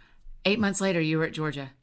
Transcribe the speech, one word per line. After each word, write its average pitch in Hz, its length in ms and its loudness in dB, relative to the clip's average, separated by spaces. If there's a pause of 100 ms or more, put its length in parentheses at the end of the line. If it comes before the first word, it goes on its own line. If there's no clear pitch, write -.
(460)
Eight 208 140 2
months 196 200 0
later, 190 220 2
you 156 160 2
were 160 80 2
at 160 80 -6
Georgia. 143 380 -6 (120)